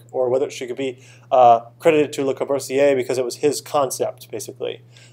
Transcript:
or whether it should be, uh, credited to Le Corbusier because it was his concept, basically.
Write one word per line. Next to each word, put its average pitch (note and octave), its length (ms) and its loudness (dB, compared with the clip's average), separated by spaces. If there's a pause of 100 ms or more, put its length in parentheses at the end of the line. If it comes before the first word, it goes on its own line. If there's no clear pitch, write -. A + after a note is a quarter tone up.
(120)
or C3 160 -2
whether C3+ 180 0
it - 60 -14
should A#2+ 240 -10
be, C3 220 -8 (320)
uh, A#2+ 300 6 (180)
credited D3+ 360 2
to C#3 100 -4
Le C#3 100 -2
Corbusier C#3 600 0
because B2 220 -2
it B2+ 80 -2
was A#2+ 120 -8
his C#3+ 260 0
concept, B2+ 680 -4
basically. A#2 520 -10 (300)